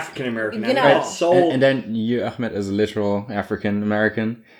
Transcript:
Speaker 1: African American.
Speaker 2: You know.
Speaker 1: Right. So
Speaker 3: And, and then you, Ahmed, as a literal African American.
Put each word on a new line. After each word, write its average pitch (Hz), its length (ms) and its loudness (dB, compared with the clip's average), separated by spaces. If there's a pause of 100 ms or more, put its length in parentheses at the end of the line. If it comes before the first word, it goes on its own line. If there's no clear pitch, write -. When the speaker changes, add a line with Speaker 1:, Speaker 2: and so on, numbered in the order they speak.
Speaker 1:
African 143 260 -8
American. 110 380 -4
Speaker 2:
You 262 100 0
know. 269 100 2
Speaker 1:
Right. 139 220 6
So 170 260 0
Speaker 3:
And, 175 220 4
and 131 80 2
then 131 320 2
you, 113 300 -2
Ahmed, 113 280 -6
as 101 160 -4
a 98 40 -2
literal 101 580 0
African 104 520 -2
American. 104 460 0 (320)